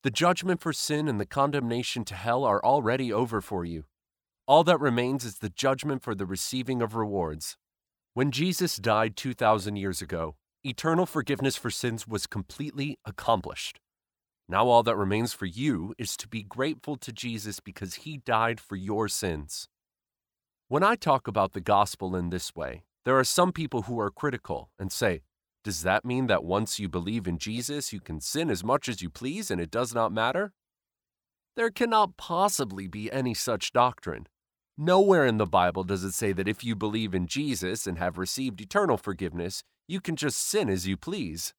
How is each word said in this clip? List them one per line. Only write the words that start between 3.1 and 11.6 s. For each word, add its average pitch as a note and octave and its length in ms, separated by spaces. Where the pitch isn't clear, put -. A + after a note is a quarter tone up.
over A2+ 260
for F#2 240
you. E2 220
All D#3 200
that E3 160
remains B2+ 420
is A2+ 160
the G#2+ 100
judgment C3+ 540
for A#2 100
the G2 120
receiving A#2+ 560
of A2+ 140
rewards. F#2+ 640
When C#3 160
Jesus E3 460
died G#2+ 400
two C3 180
thousand G#2+ 440
years F#2+ 240
ago, E2 340
eternal D#3+ 400
forgiveness C3+ 500
for - 160